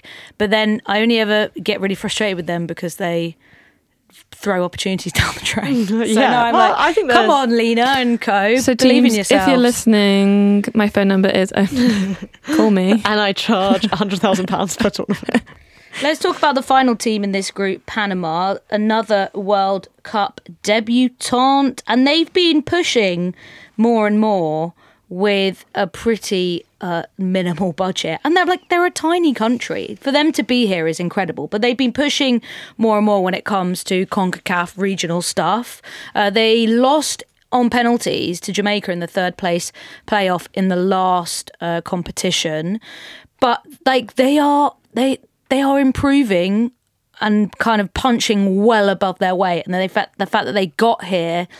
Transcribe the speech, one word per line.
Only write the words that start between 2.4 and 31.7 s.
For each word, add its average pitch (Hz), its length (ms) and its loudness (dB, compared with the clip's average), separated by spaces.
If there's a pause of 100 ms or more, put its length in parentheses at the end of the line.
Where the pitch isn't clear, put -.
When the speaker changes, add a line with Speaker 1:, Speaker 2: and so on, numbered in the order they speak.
Speaker 1:
them 170 180 -4
because 165 300 -8
they 170 400 -4 (960)
throw 185 320 -2
opportunities 185 480 -6
<laughs> - 80 0
down - 140 -2
the - 100 -12
drain. 269 420 -2
Speaker 2:
<laughs> - 0 -
Speaker 1:
So 220 160 -2
Speaker 2:
Yeah. 220 280 2
Speaker 1:
now 240 160 2
I'm 233 80 0
Speaker 2:
Well, 370 160 4
Speaker 1:
like, - 100 -2
Speaker 2:
I 311 120 2
think 349 200 0
Speaker 1:
"Come 415 160 4
Speaker 2:
there's - 20 4
Speaker 1:
on, 262 260 2
Lena 233 420 2
and 240 220 0
co, 208 360 2
Speaker 3:
So 262 180 2
Speaker 1:
believe 247 300 6
in 233 80 4
Speaker 3:
teams, 214 60 2
if 196 120 0
you're 277 80 6
Speaker 1:
yourselves." 269 240 4
Speaker 3:
listening, 202 1000 4 (100)
my 208 140 2
phone 202 180 2
number 190 220 4
is, 190 240 0
<laughs> 208 1040 -2
call 311 160 4
me. 196 320 2
Speaker 2:
And 214 160 0
I 202 120 2
charge 196 520 0
a 202 100 -2
hundred 196 240 -2
thousand 190 280 0
pounds 190 300 -4
per 214 140 0
tournament. - 560 -4
Speaker 1:
<laughs> - 560 -16
Let's 294 180 0
talk 359 180 -2
about 302 160 2
the 262 80 -2
final 262 340 2
team 214 260 -2
in 202 100 -4
this 190 180 -4
group, 196 340 -6
Panama, 185 720 -4 (140)
another 214 640 0
World 196 540 -2 (160)
Cup - 360 -4 (220)
debutante. 247 1200 0
And 247 200 2
they've 320 260 0
been 330 300 2
pushing 185 720 -2 (420)
more 220 300 2
and 208 120 2
more 170 540 0 (360)
with 190 640 -2
a 202 120 0
pretty, 185 800 -4 (160)
uh, 175 220 -4 (160)
minimal 185 540 -2
budget. 180 520 -4
And 302 100 0
they're, 359 120 2
like, 359 240 -2
they're 349 160 2
a 359 40 -2
tiny 330 440 0
country. 214 640 -4
For 277 100 -4
them 294 220 2
to 262 100 -2
be 247 240 0
here 170 220 -2
is 160 100 -4
incredible. 170 500 -4
But 214 120 -4
they've 247 160 0